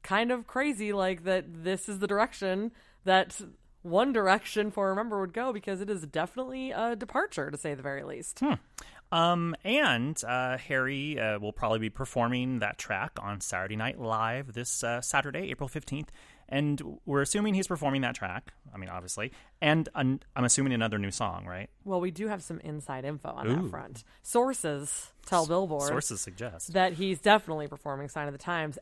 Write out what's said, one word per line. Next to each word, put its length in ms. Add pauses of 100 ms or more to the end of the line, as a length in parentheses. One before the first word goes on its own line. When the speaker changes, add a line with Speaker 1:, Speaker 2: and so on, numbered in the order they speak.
Speaker 1:
kind 280
of 160
crazy, 460
like, 320
that 400
this 240
is 100
the 80
direction 640 (340)
that 360 (420)
One 300
Direction 580
for 200
Remember 300
would 120
go, 200
because 280
it 100
is 160
definitely 680
a 240
departure, 540
to 60
say 180
the 80
very 220
least. 360
Speaker 2:
Hmm. 140 (580)
Um, 420 (100)
and, 600
uh, 320
Harry, 600
uh, 200
will 140
probably 260
be 120
performing 680
that 200
track 340 (100)
on 180
Saturday 360
Night 240
Live 540
this, 280
uh, 180
Saturday, 520
April 160
fifteenth. 420 (380)
And 320 (240)
we're 180
assuming 320
he's 140
performing 340
that 140
track. 360 (200)
I 60
mean, 100
obviously. 440 (280)
And 360
an-, 240 (160)
I'm 80
assuming 280
another 260
new 120
song, 340
right? 240 (160)
Speaker 1:
Well, 160
we 120
do 160
have 140
some 180
inside 440
info 260
on 180
that 160
Speaker 2:
Ooh. 40
Speaker 1:
front. 360 (180)
Sources 920 (120)
tell 180
Speaker 2:
S-, 60
Speaker 1:
Billboard 400
Speaker 2:
sources 320
suggest. 540
Speaker 1:
that 200
he's 260
definitely 480
performing 400
"Sign 200
of 40
the 60
Times" 440